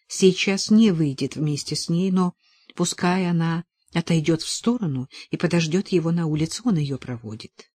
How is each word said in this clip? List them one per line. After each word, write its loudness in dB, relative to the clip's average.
сейчас 2
не 6
выйдет -2
вместе -4
с -8
ней, 0
но 2
пускай 0
она 0
отойдет 2
в -10
сторону -2
и -6
подождет 0
его 0
на 0
улице, -2
он 2
ее -2
проводит. -12